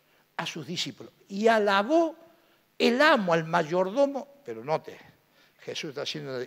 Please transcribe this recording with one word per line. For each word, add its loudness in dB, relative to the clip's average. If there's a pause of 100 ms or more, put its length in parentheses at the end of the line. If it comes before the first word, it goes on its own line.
(360)
a -6
sus -10
discípulos. -8 (180)
Y 0
alabó 2 (640)
el 4
amo 4
al 4
mayordomo, 0
pero -12
note, -4 (640)
Jesús -10
está -10
haciendo -8